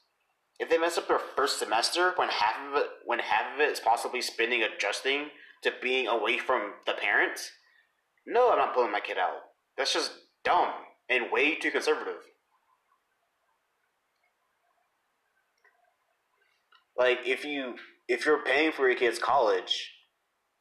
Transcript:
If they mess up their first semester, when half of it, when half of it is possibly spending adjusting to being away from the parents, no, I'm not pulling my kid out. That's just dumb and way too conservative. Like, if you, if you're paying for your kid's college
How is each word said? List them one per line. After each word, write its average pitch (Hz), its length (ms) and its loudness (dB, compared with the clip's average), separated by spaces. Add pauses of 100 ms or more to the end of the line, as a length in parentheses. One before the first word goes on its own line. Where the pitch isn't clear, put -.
(600)
If 123 100 -6
they 165 80 6
mess 170 200 0
up - 100 -2
their 151 120 2
first - 400 -2
semester, 123 560 0
when 120 140 0
half 107 260 0 (140)
of 143 80 -2
it, - 100 2 (180)
when 117 140 -2
half 120 340 -2
of 135 60 -4
it 147 100 4
is - 100 -4
possibly 123 420 0
spending 117 420 0
adjusting 135 640 -2 (340)
to - 100 0 (100)
being 127 260 0
away 113 320 0
from 107 340 -2 (120)
the 110 80 -2
parents, 120 580 0 (760)
no, 226 260 4
I'm 151 60 4
not 135 160 2
pulling 120 180 2
my 104 80 -2
kid 101 180 -4
out. 85 200 0 (400)
That's 135 160 0
just - 180 -2 (320)
dumb 156 280 2 (380)
and 120 220 0
way 143 240 2
too 156 140 -4
conservative. 131 520 -2 (4000)
Like, 123 300 4
if 127 180 -2
you, 135 300 -6 (320)
if 123 180 -2
you're 147 180 4
paying 147 280 2
for 135 180 2
your 120 80 2
kid's 117 220 2
college 110 720 2 (680)